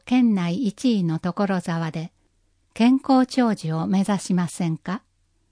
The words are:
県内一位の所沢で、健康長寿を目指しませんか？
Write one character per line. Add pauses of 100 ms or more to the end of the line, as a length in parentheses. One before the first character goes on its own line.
県
内
一
位
の
所
沢
で、 (640)
健
康
長
寿
を
目
指
し
ま
せ
ん
か？ (500)